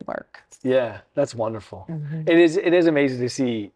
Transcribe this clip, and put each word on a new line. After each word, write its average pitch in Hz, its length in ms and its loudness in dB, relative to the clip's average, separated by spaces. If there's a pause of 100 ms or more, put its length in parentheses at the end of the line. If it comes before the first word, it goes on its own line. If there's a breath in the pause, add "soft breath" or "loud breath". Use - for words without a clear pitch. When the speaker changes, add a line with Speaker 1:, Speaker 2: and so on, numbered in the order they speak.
Speaker 1:
work. - 360 -12 (220)
Speaker 2:
Yeah, 127 340 0 (180)
that's 143 180 -2
wonderful. 107 560 -8
Speaker 1:
Mm-hmm. 156 380 -8
Speaker 2:
It 165 100 6
is, 170 200 6
it 175 160 2
is 175 140 4
amazing 143 340 0
to 123 80 -2
see 113 460 -4